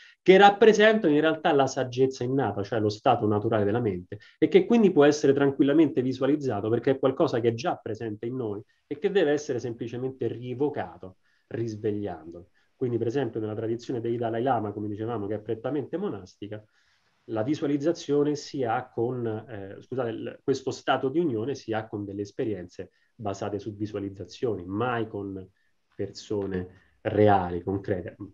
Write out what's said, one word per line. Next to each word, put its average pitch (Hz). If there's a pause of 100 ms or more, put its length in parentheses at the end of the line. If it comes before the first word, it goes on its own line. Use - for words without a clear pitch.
(220)
che 185
rappresentano 202
in 147
realtà 160
la 139
saggezza 127
innata, 120
cioè 110
lo 107
stato 110
naturale 107
della 104
mente, 98 (200)
e 156
che 185
quindi 220
può 143
essere 147
tranquillamente 139
visualizzato 127
perché 120
è 135
qualcosa 135
che 117
è 117
già 143
presente 110
in 127
noi 110 (240)
e 143
che 196
deve 180
essere 147
semplicemente 120
rievocato, 120 (320)
risvegliandolo. 104 (280)
Quindi, 120
per 113
esempio, 120
nella 107
tradizione 113
dei 117
Dalai 113
Lama, 113
come 107
dicevamo, 107
che 104
è 104
prettamente 131
monastica, 107 (680)
la 110
visualizzazione 147
si 143
ha 120
con, 120
eh, 107
scusate, 120
il, 113
questo 135
stato 131
di 139
unione 131
si -
ha 110
con 104
delle 98
esperienze 98 (240)
basate 101
su 104
visualizzazioni, 101
mai 110
con 98 (480)
persone 98 (200)
reali, 98
concrete. 95 (180)